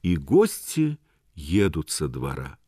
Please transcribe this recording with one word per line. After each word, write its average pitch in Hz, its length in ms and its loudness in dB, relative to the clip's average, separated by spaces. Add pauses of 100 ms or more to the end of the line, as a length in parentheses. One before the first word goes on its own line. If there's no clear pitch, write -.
и 90 140 2
гости 151 800 2 (360)
едут 87 560 0
со 76 180 -4
двора. 65 600 -8